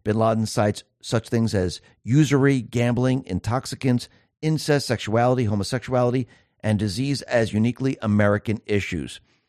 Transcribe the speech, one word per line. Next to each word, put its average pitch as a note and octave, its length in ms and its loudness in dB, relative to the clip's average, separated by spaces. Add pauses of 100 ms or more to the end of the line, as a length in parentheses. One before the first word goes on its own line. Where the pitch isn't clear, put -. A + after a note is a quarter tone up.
Bin G#2+ 140 0
Laden A2 300 2
cites G#2 360 -2 (180)
such - 280 -4
things A2+ 260 0
as F2+ 260 -2 (220)
usury, C#3 580 4
gambling, A#2+ 640 0
intoxicants, G#2+ 840 -2 (340)
incest, D3+ 440 0
sexuality, A#2+ 580 0
homosexuality, B2 800 -2 (340)
and G#2+ 180 0
disease A#2+ 440 -2
as A#2 300 0
uniquely B2 480 0
American G#2 640 2
issues. F#2 540 -4 (280)